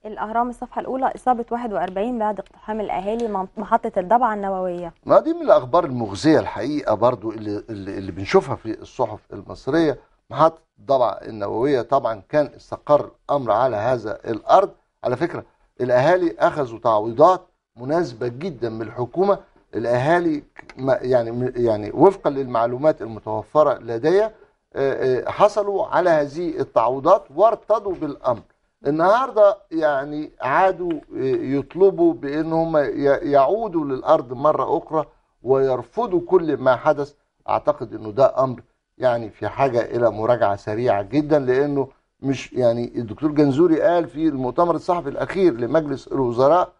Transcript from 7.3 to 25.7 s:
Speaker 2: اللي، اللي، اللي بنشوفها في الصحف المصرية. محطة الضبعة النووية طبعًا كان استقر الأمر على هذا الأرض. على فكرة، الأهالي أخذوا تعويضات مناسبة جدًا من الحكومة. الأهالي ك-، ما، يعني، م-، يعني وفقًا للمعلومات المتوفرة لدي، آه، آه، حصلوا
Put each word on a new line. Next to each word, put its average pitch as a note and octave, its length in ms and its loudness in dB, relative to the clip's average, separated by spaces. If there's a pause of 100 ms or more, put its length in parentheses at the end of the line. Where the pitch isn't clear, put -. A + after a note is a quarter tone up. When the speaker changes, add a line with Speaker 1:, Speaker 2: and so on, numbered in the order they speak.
Speaker 2:
اللي، G#2 380 -8
اللي، G2 280 -10
اللي F#2+ 140 -10
بنشوفها B2+ 440 0
في - 260 -10
الصحف G#2+ 380 -6 (140)
المصرية. A#2+ 640 -2 (320)
محطة D#3 320 0 (180)
الضبعة A#2 320 0
النووية A2+ 680 -4
طبعًا A2+ 480 -2
كان G2+ 260 0
استقر - 540 -2 (160)
الأمر C3 260 -2
على A#2 240 2
هذا A2 500 -4
الأرض. D#3 440 2 (340)
على B2 140 -2
فكرة، C#3 260 -6 (380)
الأهالي D3 580 2
أخذوا C#3 400 -2
تعويضات A#2 640 4 (360)
مناسبة B2+ 500 -4
جدًا A#2+ 420 -8
من A2 120 -10
الحكومة. D#3+ 580 -2 (360)
الأهالي C#3 640 0
ك-، - 60 -14 (320)
ما، C3 240 0
يعني، A#2+ 300 0
م-، B2 240 -4
يعني A2 380 -2
وفقًا F3 360 4
للمعلومات C3 720 -2
المتوفرة A2 760 0
لدي، B2 460 0
آه، A3 80 -4 (440)
آه، C3 540 -2
حصلوا G3+ 560 0